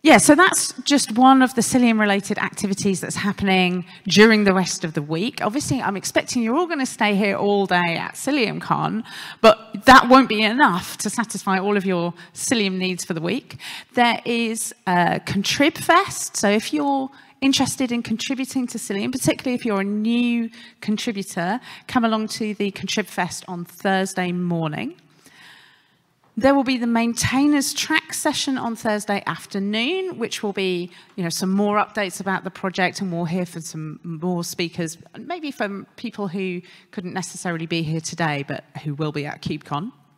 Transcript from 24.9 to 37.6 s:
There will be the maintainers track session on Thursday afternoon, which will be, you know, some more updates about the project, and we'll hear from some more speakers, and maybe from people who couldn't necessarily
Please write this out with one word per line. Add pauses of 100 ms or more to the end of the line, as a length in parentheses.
There
will
be
the
maintainers
track
session
on
Thursday
afternoon,
which
will
be, (280)
you
know,
some
more
updates
about
the
project,
and
we'll
hear
from
some
more
speakers, (160)
and
maybe
from (120)
people
who (300)
couldn't
necessarily